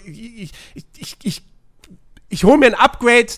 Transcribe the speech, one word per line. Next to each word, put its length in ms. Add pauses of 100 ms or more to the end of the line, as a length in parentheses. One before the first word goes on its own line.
ich, 480 (220)
ich, 100 (140)
ich, 240
ich, 200 (840)
ich 160
hol 140
mir 80
ein 80
Upgrade 520 (120)